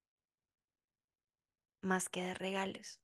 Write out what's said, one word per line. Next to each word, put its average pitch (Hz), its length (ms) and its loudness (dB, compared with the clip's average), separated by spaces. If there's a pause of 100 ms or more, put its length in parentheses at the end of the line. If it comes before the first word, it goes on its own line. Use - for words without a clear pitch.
(1800)
más 185 280 2
que 180 140 -2
de 180 100 0
regalos, 190 720 -2